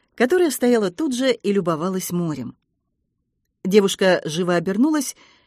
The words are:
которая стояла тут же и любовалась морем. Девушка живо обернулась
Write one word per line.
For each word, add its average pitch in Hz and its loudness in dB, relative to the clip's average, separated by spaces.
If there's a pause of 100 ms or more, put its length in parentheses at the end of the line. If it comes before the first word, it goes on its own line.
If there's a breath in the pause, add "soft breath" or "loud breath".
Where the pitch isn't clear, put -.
(140 soft breath)
которая 339 2
стояла 240 0
тут 269 -4
же 254 0
и - -2
любовалась 185 -2
морем. 156 -6 (1080)
Девушка 190 2
живо 175 -2
обернулась 233 0 (300 soft breath)